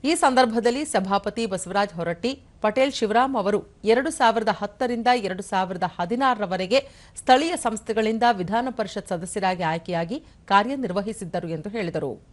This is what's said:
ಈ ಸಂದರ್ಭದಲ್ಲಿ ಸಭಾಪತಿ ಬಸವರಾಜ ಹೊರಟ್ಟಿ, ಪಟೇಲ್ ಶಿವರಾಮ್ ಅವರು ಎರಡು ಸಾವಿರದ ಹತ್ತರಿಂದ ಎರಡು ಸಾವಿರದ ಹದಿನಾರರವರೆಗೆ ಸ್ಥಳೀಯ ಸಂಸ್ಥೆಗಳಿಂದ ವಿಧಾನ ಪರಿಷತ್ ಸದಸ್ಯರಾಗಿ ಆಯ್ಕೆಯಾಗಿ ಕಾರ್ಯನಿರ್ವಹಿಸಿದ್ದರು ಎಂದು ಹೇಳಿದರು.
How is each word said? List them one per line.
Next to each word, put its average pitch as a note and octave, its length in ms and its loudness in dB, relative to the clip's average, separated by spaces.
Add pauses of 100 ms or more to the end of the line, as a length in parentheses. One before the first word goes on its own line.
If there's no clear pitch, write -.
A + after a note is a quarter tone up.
ಈ - 20 2 (120)
ಸಂದರ್ಭದಲ್ಲಿ A#3+ 580 2 (100)
ಸಭಾಪತಿ G3+ 520 -2 (100)
ಬಸವರಾಜ F#3+ 440 -2
ಹೊರಟ್ಟಿ, F3 340 -2 (320)
ಪಟೇಲ್ C4 340 2
ಶಿವರಾಮ್ A#3+ 440 2
ಅವರು G3+ 180 2 (340)
ಎರಡು C4+ 240 2
ಸಾವಿರದ A3+ 420 2
ಹತ್ತರಿಂದ A#3 500 -2 (180)
ಎರಡು F#3 220 -6
ಸಾವಿರದ F#3 460 -2
ಹದಿನಾರರವರೆಗೆ G#3 840 0 (400)
ಸ್ಥಳೀಯ D4 340 6 (120)
ಸಂಸ್ಥೆಗಳಿಂದ A3 600 0 (140)
ವಿಧಾನ G#3+ 280 -2 (120)
ಪರಿಷತ್ G3+ 320 -6
ಸದಸ್ಯರಾಗಿ F#3 600 -2
ಆಯ್ಕೆಯಾಗಿ E3+ 460 -4 (340)
ಕಾರ್ಯನಿರ್ವಹಿಸಿದ್ದರು G3 1040 0
ಎಂದು D#3+ 200 -8
ಹೇಳಿದರು. E3 360 -4 (220)